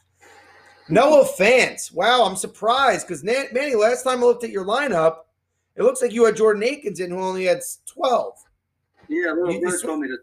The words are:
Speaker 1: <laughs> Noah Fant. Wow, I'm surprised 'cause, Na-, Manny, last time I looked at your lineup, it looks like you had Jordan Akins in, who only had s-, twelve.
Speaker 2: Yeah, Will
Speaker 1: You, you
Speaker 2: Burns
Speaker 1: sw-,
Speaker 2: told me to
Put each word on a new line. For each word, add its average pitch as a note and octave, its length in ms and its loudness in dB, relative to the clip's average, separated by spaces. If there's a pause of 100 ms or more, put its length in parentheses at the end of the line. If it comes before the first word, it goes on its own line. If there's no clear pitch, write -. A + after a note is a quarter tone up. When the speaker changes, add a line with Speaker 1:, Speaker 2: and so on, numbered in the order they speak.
(220)
Speaker 1:
<laughs> - 680 -20
Noah C#4 360 6
Fant. G3 680 2
Wow, A3 340 2
I'm F#3+ 100 -4
surprised A3 720 -2
'cause, D3 160 -10
Na-, B3 300 -2
Manny, C4+ 200 -2
last A#3 300 0
time B3+ 160 -2
I A#3+ 80 2
looked A#3+ 160 0
at A3+ 80 -8
your F#3+ 140 -6
lineup, G3 560 0 (540)
it E3+ 60 -4
looks B3+ 200 2
like A3+ 120 -2
you A#3 120 4
had G#3 100 4
Jordan G#3 260 2
Akins A3+ 380 -4
in, F3+ 100 -6
who F3+ 100 -8
only F#3 260 -4
had F3 120 2
s-, - 300 -12
twelve. A#3+ 480 -2 (720)
Speaker 2:
Yeah, E3+ 260 -4
Will F3 180 -2
Speaker 1:
You, - 100 -4
you F3+ 40 -4
Speaker 2:
Burns - 160 -4
Speaker 1:
sw-, - 40 -8
Speaker 2:
told D#3 160 -4
me C3+ 80 -6
to B2+ 140 -10